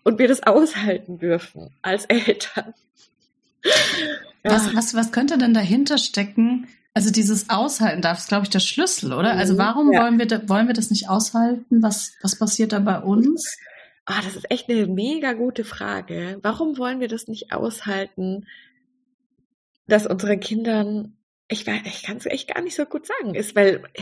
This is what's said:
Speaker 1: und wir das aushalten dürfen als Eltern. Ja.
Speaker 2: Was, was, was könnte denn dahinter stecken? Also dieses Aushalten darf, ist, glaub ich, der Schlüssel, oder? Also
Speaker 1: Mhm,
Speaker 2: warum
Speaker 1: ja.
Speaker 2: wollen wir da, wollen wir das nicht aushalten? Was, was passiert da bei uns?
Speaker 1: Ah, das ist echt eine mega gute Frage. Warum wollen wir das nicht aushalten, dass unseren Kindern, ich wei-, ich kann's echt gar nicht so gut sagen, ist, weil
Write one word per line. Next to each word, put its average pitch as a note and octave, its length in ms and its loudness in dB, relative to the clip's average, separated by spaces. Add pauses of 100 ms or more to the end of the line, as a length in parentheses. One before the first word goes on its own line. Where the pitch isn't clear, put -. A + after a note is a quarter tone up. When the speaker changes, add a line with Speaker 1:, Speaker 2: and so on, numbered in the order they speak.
Speaker 1:
und A3 160 2
wir B3+ 80 6
das C4 160 2
aushalten G3+ 760 2
dürfen E3+ 500 -4 (120)
als F#3+ 240 -2
Eltern. - 680 0 (1700)
Ja. G#3 80 2
Speaker 2:
Was, G#3+ 240 4
was, A3+ 200 0
was A3+ 160 0
könnte C#4+ 260 2
denn A#3+ 160 6
dahinter B3 440 2
stecken? A#3 680 0 (260)
Also G#3+ 180 2
dieses G#3 380 0
Aushalten G3+ 520 0
darf, E3+ 180 0
ist, - 100 -10
glaub G3+ 140 2
ich, G3 60 -2
der F#3+ 100 0
Schlüssel, F#3 540 -2
oder? F#3 200 2
Also F#3+ 200 2
Speaker 1:
Mhm, F#3 60 4
Speaker 2:
warum B3+ 340 4
Speaker 1:
ja. G3+ 80 6
Speaker 2:
wollen A#3 180 4
wir A#3 60 2
da, A3 240 -2
wollen G#3+ 180 4
wir B3 60 2
das A3+ 160 -2
nicht G3 200 -2
aushalten? A#3 760 2
Was, - 380 -2
was F#3+ 180 -2
passiert G#3+ 320 0
da G#3 80 0
bei G3 200 0
uns? A#3 580 2 (480)
Speaker 1:
Ah, G3 180 -4
das F#3+ 120 -8
ist - 140 -8
echt A#3+ 200 -4
eine A3 180 2
mega B3+ 460 -2
gute A#3 320 -4
Frage. F#3+ 760 -8
Warum C#4 360 -2
wollen B3+ 220 -4
wir B3 100 -4
das A3+ 180 -8
nicht A3 240 -12
aushalten, G3 960 -6 (1400)
dass G#3+ 220 4
unseren G3 320 -2
Kindern, G#3+ 800 -4 (320)
ich G#3+ 180 -8
wei-, G#3 180 -4
ich - 180 -14
kann's G#3+ 220 -8
echt - 280 -6
gar - 80 -6
nicht F4 140 -8
so D4 100 -2
gut - 200 -8
sagen, D#4 300 -6
ist, G#3+ 200 -6
weil G3 280 4 (180)